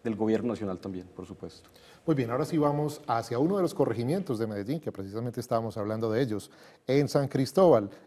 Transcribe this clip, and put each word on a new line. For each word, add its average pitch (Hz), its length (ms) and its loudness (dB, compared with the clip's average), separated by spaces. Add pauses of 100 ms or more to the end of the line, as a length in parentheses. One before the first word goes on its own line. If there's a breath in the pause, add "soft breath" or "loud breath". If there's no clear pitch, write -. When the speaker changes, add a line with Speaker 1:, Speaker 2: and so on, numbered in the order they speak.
Speaker 1:
del 113 100 -2
gobierno 110 360 2
nacional 98 280 -4
también, 92 280 -10
por 90 200 -14
supuesto. - 440 -16 (360 soft breath)
Speaker 2:
Muy 165 80 2
bien, 123 160 -2
ahora 131 140 0
sí 160 140 -2
vamos 147 480 0
hacia 117 320 -2
uno 170 180 2
de 190 60 2
los 165 100 0
corregimientos 127 680 0
de 113 80 -2
Medellín, 107 320 -4
que 120 140 -10
precisamente 110 480 -8
estábamos 113 380 -2
hablando 110 340 -2
de 113 80 2
ellos. 107 300 -4 (360 loud breath)
En 139 220 2
San 139 200 2
Cristóbal 135 600 6 (180 loud breath)